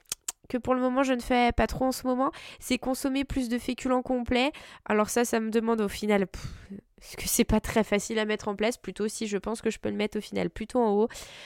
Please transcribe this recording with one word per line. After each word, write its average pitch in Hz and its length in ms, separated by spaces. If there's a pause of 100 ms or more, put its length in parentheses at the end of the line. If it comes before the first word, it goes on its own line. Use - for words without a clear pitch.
(500)
que 254 80
pour 240 160
le 254 80
moment 254 200
je 262 120
ne 240 60
fais 240 320
pas 220 140
trop - 200
en 262 60
ce - 140
moment, 254 240 (280)
c'est - 180
consommer 269 480
plus 254 240
de 233 80
féculents 247 460
complets. 254 500 (320)
Alors 208 240
ça, 240 160
ça 233 160
me 220 80
demande 226 320
au 202 80
final... 202 380
Pff, - 200 (540)
parce - 160
que - 120
c'est - 160
pas 220 160
très - 220
facile 208 360
à 214 80
mettre 214 220
en 208 60
place, 208 220
plutôt 202 320
si - 180
je 202 120
pense 214 240
que 220 80
je - 80
peux - 100
le 202 80
mettre 208 220
au - 20
final 185 300
plutôt 220 300
en 220 120
haut. 208 160 (380)